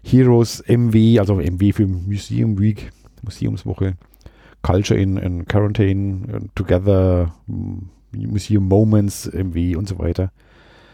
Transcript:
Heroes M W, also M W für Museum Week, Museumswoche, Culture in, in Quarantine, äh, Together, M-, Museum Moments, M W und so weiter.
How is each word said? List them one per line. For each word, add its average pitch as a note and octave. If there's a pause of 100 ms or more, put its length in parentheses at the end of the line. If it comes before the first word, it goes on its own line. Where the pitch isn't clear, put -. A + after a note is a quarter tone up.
Heroes B2
M A#2+
W, A2+
also G2
M F2
W G2+
für G#2
Museum G2+
Week, G#2 (320)
Museumswoche, G2+ (680)
Culture G#2
in, G2
in F2
Quarantine, G2
äh, G#2+ (120)
Together, F#2 (140)
M-, F#2 (220)
Museum G#2
Moments, G#2
M F2+
W F2
und G2
so F#2
weiter. E2+ (640)